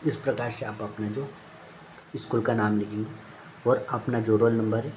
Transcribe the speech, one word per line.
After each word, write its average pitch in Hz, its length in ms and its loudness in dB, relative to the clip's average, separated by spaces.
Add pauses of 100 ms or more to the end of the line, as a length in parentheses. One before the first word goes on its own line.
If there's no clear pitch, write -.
इस 139 120 2
प्रकार 120 320 -2
से 117 160 -6
आप 107 160 -8
अपना 104 260 -4
जो 135 200 -4 (880)
स्कूल - 260 0
का 117 120 2
नाम 107 240 4
लिखेंगे 107 320 -4 (560)
और 123 240 4
अपना 120 300 0
जो 110 160 4
रोल 117 180 6
नंबर 113 320 2
है - 100 -8